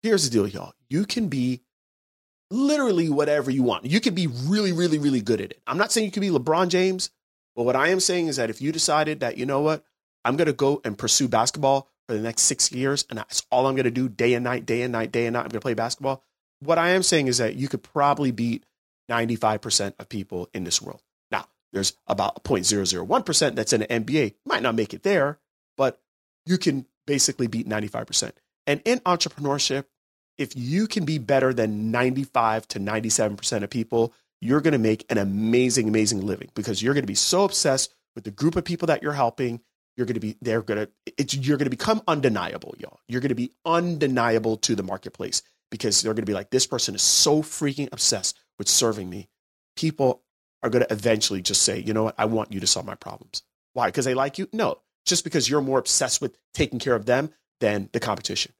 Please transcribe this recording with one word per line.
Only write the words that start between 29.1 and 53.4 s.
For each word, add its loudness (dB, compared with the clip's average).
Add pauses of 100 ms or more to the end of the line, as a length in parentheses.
if -6
you 0
can -2
be -2
better 4
than 0
ninety-five 0
to -8
ninety-seven 0
percent -4
of -8
people, 0 (280)
you're 2
gonna 4
make 2
an 2
amazing, 2
amazing 0
living -6
because -6
you're 0
gonna 0
be -6
so 2
obsessed 0 (220)
with -14
the -10
group 0
of -2
people -4
that 2
you're -4
helping. -2 (360)
You're -2
gonna -4
be, -6
they're 0
gonna, -4 (180)
it's, -4
you're 0
gonna 0
become 0
undeniable, -2
y'all. -16
You're -4
gonna -2
be -4 (120)
undeniable 2
to -2
the -4
marketplace -6 (300)
because 0
they're -2
gonna -2
be 0
like, -6
"This 2
person -4
is -2
so 4
freaking -4
obsessed -2 (220)
with -4
serving 0
me." -12 (480)
People 0 (400)
are 0
gonna 4
eventually 0
just 0
say, 0
"You -4
know 2
what? -2
I 2
want -2
you -6
to -4
solve 0
my -12
problems." -14 (280)